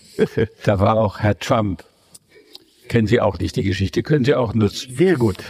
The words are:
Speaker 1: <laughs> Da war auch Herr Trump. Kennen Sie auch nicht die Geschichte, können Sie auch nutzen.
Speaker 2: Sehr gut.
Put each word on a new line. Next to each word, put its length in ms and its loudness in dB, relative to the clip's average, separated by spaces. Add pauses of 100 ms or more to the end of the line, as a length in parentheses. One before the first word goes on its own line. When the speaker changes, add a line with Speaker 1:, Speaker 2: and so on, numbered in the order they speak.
(180)
Speaker 1:
<laughs> 460 -2
Da 160 2
war 180 2
auch 220 0
Herr 200 0
Trump. 440 -2 (1040)
Kennen 200 2
Sie 120 4
auch 200 -2
nicht 160 -4
die 80 -2
Geschichte, 400 -2
können 220 0
Sie 100 4
auch 180 -2
nutzen. 420 -2
Speaker 2:
Sehr 200 4
gut. 220 0 (120)